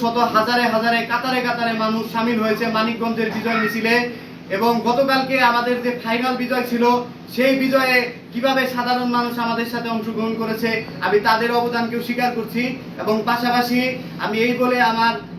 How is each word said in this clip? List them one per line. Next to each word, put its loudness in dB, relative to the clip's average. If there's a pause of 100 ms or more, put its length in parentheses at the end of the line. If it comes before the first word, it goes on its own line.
শত, 0 (180)
হাজারে 2 (100)
হাজারে, 2 (120)
কাতারে -2
কাতারে -2 (120)
মানুষ 0 (100)
সামিল 0
হয়েছে 0 (120)
মানিকগঞ্জের 0
বিজয় 0
মিছিলে। 0 (600)
এবং 4 (140)
গতকালকে 2 (140)
আমাদের 0
যে 0 (120)
ফাইনাল 0
বিজয় 0
ছিল, 2 (500)
সেই 4
বিজয়ে 4 (360)
কিভাবে 2 (120)
সাধারণ 0
মানুষ 0 (120)
আমাদের -2
সাথে -4
অংশগ্রহণ -2
করেছে, -2 (360)
আমি 4 (100)
তাদের 2
অবদানকেও 0
স্বীকার 0
করছি -2 (400)
এবং 2 (160)
পাশাপাশি 2 (440)
আমি -2 (100)
এই 2
বলে 2 (140)
আমার 2 (240)